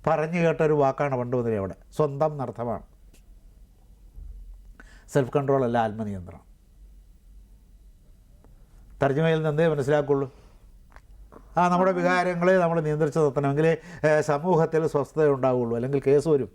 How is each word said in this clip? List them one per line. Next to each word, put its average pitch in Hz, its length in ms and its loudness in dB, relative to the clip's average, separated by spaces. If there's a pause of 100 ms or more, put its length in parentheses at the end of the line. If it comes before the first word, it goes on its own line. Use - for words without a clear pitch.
പറഞ്ഞു 160 340 0
കേട്ടൊരു 160 320 2
വാക്കാണ് 139 440 0
പണ്ട് 123 200 -4
മുതലേ 117 200 -2
അവിടെ, 95 180 -4 (220)
സ്വന്തം 151 360 -2
എന്നർത്ഥമാണ്. 120 500 -8 (2250)
സെൽഫ് 131 240 0
കൺട്രോൾ 135 280 0
അല്ല 117 140 -2
ആത്മനിയന്ത്രണം. 104 680 -6 (2500)
തർജ്ജമയിൽ 156 340 2
നിന്ന് 156 120 -2
എന്തേ 156 200 2
മനസ്സിലാക്കുള്ളൂ? 143 680 0 (1200)
ആ, 175 120 2
നമ്മുടെ 185 240 2
വികാരങ്ങളെ 180 680 2
നമ്മൾ 165 220 2
നിയന്ത്രിച്ച് 151 380 0
നിർത്തണമെങ്കിൽ, 143 480 0 (380)
ഏഹ്, 151 160 4
സമൂഹത്തിൽ 156 680 0
സ്വസ്ഥത 147 420 0
ഉണ്ടാവുകയുള്ളൂ, 127 480 0
അല്ലെങ്കിൽ 131 300 -2
കേസ് 143 220 4
വരും. 131 260 2